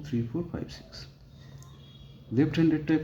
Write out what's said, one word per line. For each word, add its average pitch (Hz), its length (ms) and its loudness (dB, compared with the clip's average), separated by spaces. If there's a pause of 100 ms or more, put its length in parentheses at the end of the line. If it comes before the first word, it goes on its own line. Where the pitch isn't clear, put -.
থ্রি, 120 120 -2 (120)
ফোর, 170 120 -4 (100)
ফাইভ, - 140 -6 (120)
সিক্স। - 180 -18 (1400)
লেফট 156 220 4
হ্যান্ডেরটায় 156 460 4